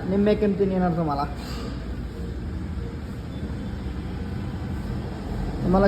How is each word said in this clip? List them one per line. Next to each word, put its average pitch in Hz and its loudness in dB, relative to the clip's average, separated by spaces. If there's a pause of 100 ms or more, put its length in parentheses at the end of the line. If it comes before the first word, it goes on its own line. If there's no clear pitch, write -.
निम्म्या 202 6
किमतीने 196 4
येणार 180 4
तुम्हाला. 147 2 (4000)
तुम्हाला 190 8